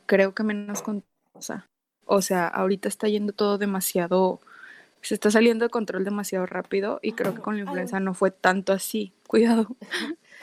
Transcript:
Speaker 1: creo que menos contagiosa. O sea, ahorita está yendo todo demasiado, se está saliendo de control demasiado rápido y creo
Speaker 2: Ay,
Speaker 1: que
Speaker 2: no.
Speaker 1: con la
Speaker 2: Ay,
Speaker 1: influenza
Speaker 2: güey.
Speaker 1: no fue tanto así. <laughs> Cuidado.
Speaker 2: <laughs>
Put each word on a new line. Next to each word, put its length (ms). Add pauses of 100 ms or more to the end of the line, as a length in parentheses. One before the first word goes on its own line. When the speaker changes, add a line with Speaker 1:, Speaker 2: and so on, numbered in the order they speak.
Speaker 1:
creo 300
que 80
menos 400
contagiosa. 840 (400)
O 140
sea, 280
ahorita 400
está 200
yendo 240
todo 240
demasiado, 840 (600)
se 140
está 160
saliendo 340
de 60
control 340
demasiado 400
rápido 580
y 100
creo 180
Speaker 2:
Ay, 60
Speaker 1:
que 20
Speaker 2:
no. 60
Speaker 1:
con 120
la 60
Speaker 2:
Ay, 60
Speaker 1:
influenza 280
Speaker 2:
güey. 80
Speaker 1:
no 80
fue 180
tanto 440
así. 460
<laughs> 60
Cuidado. 540
Speaker 2:
<laughs> 380 (240)